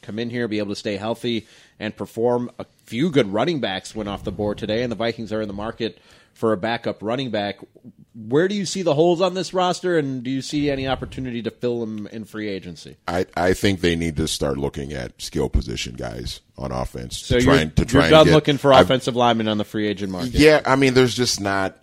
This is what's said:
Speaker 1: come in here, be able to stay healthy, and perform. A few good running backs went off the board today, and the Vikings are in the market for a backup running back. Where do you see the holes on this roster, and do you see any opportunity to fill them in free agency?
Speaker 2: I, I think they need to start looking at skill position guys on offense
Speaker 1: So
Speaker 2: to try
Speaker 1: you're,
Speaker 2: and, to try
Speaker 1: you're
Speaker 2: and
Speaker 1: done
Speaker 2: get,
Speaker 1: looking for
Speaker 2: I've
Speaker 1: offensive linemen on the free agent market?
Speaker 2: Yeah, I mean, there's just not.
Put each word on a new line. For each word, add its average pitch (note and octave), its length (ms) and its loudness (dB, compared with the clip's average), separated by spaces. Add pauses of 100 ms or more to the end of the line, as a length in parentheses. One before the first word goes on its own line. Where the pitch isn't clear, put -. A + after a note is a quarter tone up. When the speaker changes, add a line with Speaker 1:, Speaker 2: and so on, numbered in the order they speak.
Speaker 1:
come G#2 160 -10
in A#2+ 100 -4
here, A#2+ 200 -4
be G#2+ 100 -2
able G2+ 120 -4
to G2+ 60 -4
stay G#2 200 -6
healthy, A2+ 500 -4 (320)
and G#2 160 -8
perform. A#2+ 640 -2
A - 60 -10 (220)
few C#3 240 -2
good A#2 200 2
running C3 300 0
backs F#2+ 340 -6
went G#2+ 140 -6
off G2 160 -8
the G#2+ 80 -6
board G#2 240 -4
today, G#2+ 260 -2
and B2 80 -4
the A2 60 -6
Vikings A2+ 380 -4
are A2 80 -2
in G#2+ 60 -6
the G2+ 40 -10
market G#2+ 460 -8 (340)
for A2 220 0
a - 20 -2
backup A2 460 -4
running B2 280 -4
back. G2+ 280 -4 (560)
Where B2 340 0
do G#3 60 -2
you G3+ 100 -2
see F#3+ 160 -6
the E3 140 2
holes E3+ 260 4
on F#3 140 2
this F#3 180 -6
roster, F3+ 460 0
and C3+ 240 -4
do B2 80 -6
you C3+ 100 -2
see C#3+ 300 -2
any C3+ 180 -4
opportunity B2+ 540 -6
to A2 80 -4
fill A#2+ 300 -2
them G#2+ 260 -8
in A2 180 -12
free G#2+ 240 -8
agency? F2 480 -10 (100)
Speaker 2:
I, F2+ 200 -2 (100)
I F2+ 160 2
think F#2+ 300 0
they E2+ 140 4
need E2 200 -2
to D#2 100 0
start C#2+ 300 -2
looking C#2 380 -6
at B1 260 -10
skill C#2 300 -4
position A#1+ 460 -4
guys A#1+ 440 -10 (160)
on C2 160 -8
offense B1 460 -8
Speaker 1:
So B2 200 0
Speaker 2:
to B2 60 4
try C3 80 6
Speaker 1:
you're, D#3 120 4
Speaker 2:
and, D#3 120 -4
to D#3+ 80 2
try - 140 2
Speaker 1:
you're E3 60 6
Speaker 2:
and D#3+ 80 4
Speaker 1:
done D#3 140 10
Speaker 2:
get, D#3 60 6
Speaker 1:
looking D3+ 240 4
for C#3 160 4
Speaker 2:
I've B2+ 140 10
Speaker 1:
offensive C3 280 0
linemen A#2 340 2
on G#2+ 100 0
the G#2 60 0
free G#2+ 220 -4
agent G2 240 -4
market? F#2 220 -4
Speaker 2:
Yeah, D3+ 320 6
I C3 120 4
mean, C3+ 180 4
there's B2 200 6
just A#2+ 280 -2
not. G2 400 -2